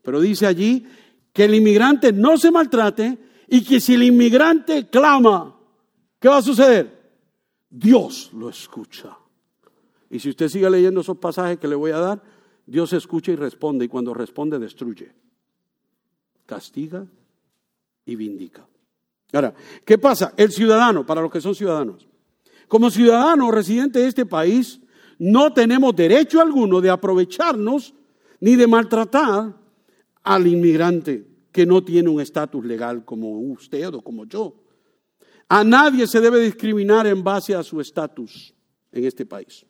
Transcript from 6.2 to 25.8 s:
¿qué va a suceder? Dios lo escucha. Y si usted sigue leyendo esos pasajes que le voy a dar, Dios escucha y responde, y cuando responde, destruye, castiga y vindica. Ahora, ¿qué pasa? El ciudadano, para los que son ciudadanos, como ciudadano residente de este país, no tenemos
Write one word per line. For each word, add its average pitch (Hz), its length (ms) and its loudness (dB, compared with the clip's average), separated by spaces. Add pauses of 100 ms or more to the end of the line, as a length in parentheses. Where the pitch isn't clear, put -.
¿qué 247 80 6
va 277 80 6
a 269 60 2
suceder? 226 680 0 (560)
Dios 202 640 0
lo 113 160 -14
escucha. - 680 -20 (920)
Y 120 100 -12
si 139 100 -10
usted 156 180 -4
sigue 190 220 -2
leyendo 185 300 2
esos 185 160 -8
pasajes 175 420 -8
que 160 80 -10
le 147 80 -4
voy 151 160 -6
a 156 80 -4
dar, 196 240 -6 (440)
Dios 156 260 -6
escucha 170 400 -6
y 165 40 -4
responde, 139 500 -6
y - 20 -8
cuando 123 260 -8
responde, 143 460 -10
destruye, 113 520 -16 (1300)
castiga 156 580 -16 (1000)
y 120 80 -12
vindica. 101 500 -16 (680)
Ahora, 139 200 -2 (320)
¿qué 214 140 4
pasa? 208 380 0
El 208 160 2
ciudadano, 220 520 2
para 160 160 -4
los 160 120 -6
que 170 80 -6
son 185 160 -6
ciudadanos, 151 500 -6 (640)
como 226 240 2
ciudadano 240 580 2
residente 226 500 -2
de 247 60 2
este 254 180 -4
país, 185 560 -2 (380)
no 226 340 4
tenemos 247 440 0